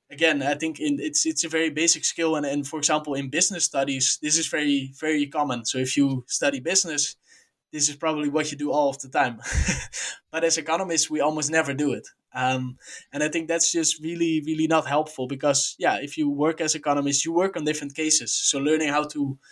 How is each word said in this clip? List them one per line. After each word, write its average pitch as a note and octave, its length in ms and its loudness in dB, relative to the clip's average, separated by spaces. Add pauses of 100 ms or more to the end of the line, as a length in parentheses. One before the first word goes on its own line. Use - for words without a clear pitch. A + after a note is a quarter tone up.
(100)
Again, D3 320 2
I C#3+ 120 2
think D#3 260 -4
in, C#3+ 180 0
it's, - 280 -2
it's D#3+ 180 0
a E3 40 -6
very D#3+ 220 0
basic D#3 340 0
skill. D#3+ 320 0
And, D3 100 -2
and C#3+ 200 -2
for D#3 120 -8
example, D3 360 0
in C#3 140 -2
business E3+ 360 0
studies, C3+ 580 0
this D3+ 160 2
is D#3+ 100 -4
very, C#3+ 500 0
very D#3 280 0
common. C#3 400 -2
So C3 120 -2
if C3 180 -2
you C3+ 300 2
study C#3+ 320 -2
business, D#3 580 -2 (540)
this D3 180 0
is C#3+ 80 -8
probably D3+ 320 0
what D3 220 0
you C#3 80 -8
do D3 140 -2
all C#3+ 160 4
of B2+ 100 -4
the C3 100 -14
time. B2+ 360 0
<laughs> - 60 -8 (800)
But E3 140 0
as E3 120 4
economists, E3 540 0
we D3+ 100 0
almost D3+ 300 0
never D3+ 240 2
do C#3 180 0
it. G#2+ 160 -8 (260)
Um, B2+ 440 -2 (340)
and C#3+ 100 -2
I D3+ 60 2
think D#3+ 200 -2
that's E3 220 2
just D#3 300 0
really, E3 460 0
really D#3 200 0
not D#3 200 4
helpful, C#3 400 0
because, C#3 520 0
yeah, C#3+ 220 2
if C#3 160 -8
you D3+ 140 2
work D#3 320 0
as D#3 120 0
economists, C#3+ 520 0
you E3 80 -2
work F#3+ 200 4
on D3+ 120 -4
different D3 280 -2
cases. D#3 380 0
So - 260 0
learning D3+ 300 2
how D3 200 2
to C#3 300 -4 (140)